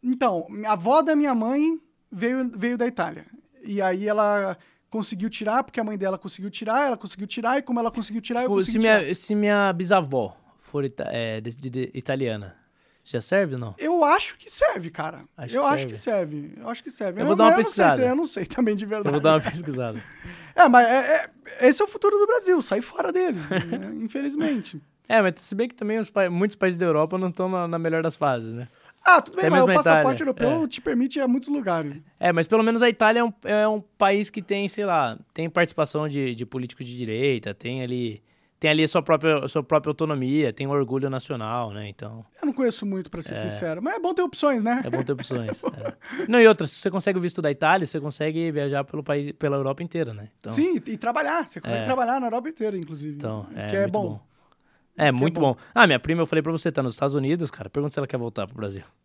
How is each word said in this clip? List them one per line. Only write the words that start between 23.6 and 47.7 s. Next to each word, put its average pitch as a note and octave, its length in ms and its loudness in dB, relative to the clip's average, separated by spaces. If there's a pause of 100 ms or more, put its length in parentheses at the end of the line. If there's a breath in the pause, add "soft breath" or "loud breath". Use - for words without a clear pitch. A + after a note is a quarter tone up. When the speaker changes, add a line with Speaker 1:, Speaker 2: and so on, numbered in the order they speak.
Speaker 1:
né? G#3 320 -8
Infelizmente. C#4 800 -4 (260)
Speaker 2:
É, A3+ 140 4
mas F#3 160 2
se - 180 -10
bem A3 140 -2
que - 40 -18
também G#3+ 240 -4
os A3 120 -4
pa-, F#3+ 200 2
muitos F#3+ 280 0
países F3+ 200 0
da F3+ 80 0
Europa D#3+ 320 2
não F#3 140 -2
tão F#3 160 -4
na, F3+ 220 -2
na E3+ 100 -4
melhor D#3+ 240 0
das D#3+ 140 -2
fases, A#2 360 -2
né? A#2+ 140 -12 (360 soft breath)
Speaker 1:
Ah, F4 180 8
tudo - 160 -12
bem, - 80 2
Speaker 2:
Até - 40 6
Speaker 1:
mas - 140 6
o - 40 6
Speaker 2:
mesmo F#3+ 120 6
a - 40 2
Speaker 1:
passaporte D#3+ 400 6
Speaker 2:
Itália, C#4 60 -2 (160)
Speaker 1:
europeu D#4 200 2
Speaker 2:
é. - 20 -4
Speaker 1:
te - 140 -10
permite C4+ 380 0
ir - 20 0
a C4 60 0
muitos B3 200 0
lugares. E3+ 560 -2 (160)
Speaker 2:
É, F3 140 2
mas E3 140 2
pelo A3 160 4
menos A3+ 200 2
a A#3+ 60 6
Itália A3+ 320 4
é - 20 4
um, A3+ 100 -2 (120)
é G#3+ 200 2
um G#3+ 140 0
país G3+ 500 2
que G#3 120 -8
tem, G3+ 260 -2
sei G#3 180 -4
lá, D3 320 0 (160)
tem E3 160 -4
participação D#3 600 0
de, C3+ 260 -2
de A#2+ 100 -8
político B2 380 -10
de A#2+ 140 -12
direita, A#2 560 -2
tem B2+ 280 -8
ali, B2 400 -6 (380)
tem D#3 100 2
ali D#3 140 4
a D#3 40 2
sua E3+ 140 2
própria, D3+ 420 2
a C#3 40 -6
sua D3 160 -2
própria D3+ 260 0
autonomia, C#3+ 640 0
tem C3+ 140 -6
orgulho C3+ 420 0
nacional, A#2+ 600 -6
né? G#2 180 -10
Então A2 340 -14 (160)
Speaker 1:
Eu E4 60 -6
não C#4+ 80 -2
conheço A#3 320 -2
muito, F#3+ 240 -6
pra E3+ 140 -10
ser - 80 -12
Speaker 2:
É. G#2+ 180 -6
Speaker 1:
sincero, D#3+ 320 -6
mas E4+ 140 -4
é A4+ 40 -6
bom F4+ 140 -2
ter F#4 80 0
opções, C#4+ 400 0
né? A#3+ 240 0
Speaker 2:
É B2+ 60 -6
bom C3 100 -2
ter C#3 120 -2
opções, A#2+ 520 -6
Speaker 1:
<laughs> - 80 -6
Speaker 2:
é. G#2+ 200 -10 (340 loud breath)
Não, A#3 120 4
e A3+ 80 12
outra, F#3+ 200 6
se - 80 -4
você - 160 -2
consegue F#3+ 260 -2
o F3+ 40 -2
visto F3 200 -4
da D#3 80 2
Itália, D#3 380 2